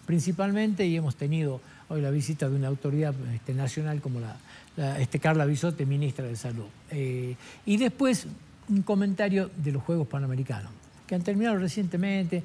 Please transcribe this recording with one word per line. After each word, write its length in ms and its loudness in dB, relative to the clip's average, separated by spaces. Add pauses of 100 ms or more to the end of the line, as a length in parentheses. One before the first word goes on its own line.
Principalmente, 800 2
y 100 2
hemos 200 0
tenido 440 0 (280)
hoy 120 -2
la 100 0
visita 380 0
de 60 2
una 140 2
autoridad, 440 0 (220)
este, 200 -4
nacional 460 -2
como 200 -4
la, 160 -8 (400)
la, 240 -2
este, 180 0
Carla 280 4
Bisotti, 380 0
ministra 420 0
de 100 -6
Salud. 300 -6 (260)
Eh, 420 -2 (320)
y 100 4
después, 520 2 (400)
un 140 4
comentario 720 2
de 160 0
los 100 0
Juegos 240 0
Panamericanos, 640 -2 (380)
que 60 -2
han 80 2
terminado 340 2
recientemente, 880 0